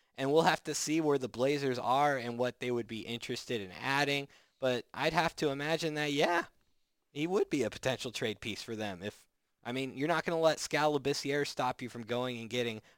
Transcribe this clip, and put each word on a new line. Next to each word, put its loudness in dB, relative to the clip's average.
And 0
we'll 6
have 2
to -4
see 0
where 4
the -2
Blazers 0
are 2
and -6
what -2
they -4
would 0
be -8
interested -6
in -10
adding. 0
But 0
I'd 0
have 2
to 2
imagine -2
that, 0
yeah, 4
he -4
would 0
be 2
a 0
potential -4
trade -4
piece -6
for -8
them. -6
If, -8
I -4
mean, -4
you're 0
not 2
gonna 0
let 4
Skal 2
Labissiere 0
stop -2
you -6
from -10
going -2
and -10
getting -2